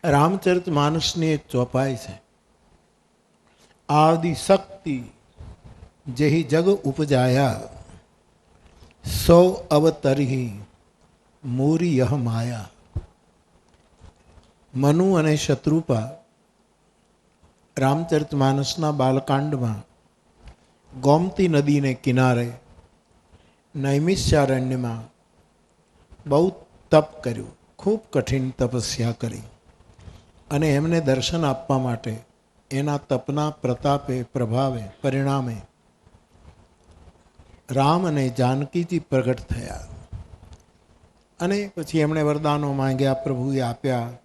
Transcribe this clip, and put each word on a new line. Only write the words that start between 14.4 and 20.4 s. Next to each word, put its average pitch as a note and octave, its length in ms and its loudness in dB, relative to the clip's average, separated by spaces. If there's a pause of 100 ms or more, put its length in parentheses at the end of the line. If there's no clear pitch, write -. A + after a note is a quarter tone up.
મનુ D#3 380 2
અને D#3 220 4
શત્રુપા D3 760 0 (1700)
રામચરિત D3+ 560 0
માનસના C#3 580 0
બાલકાંડમાં C3 1000 0 (1120)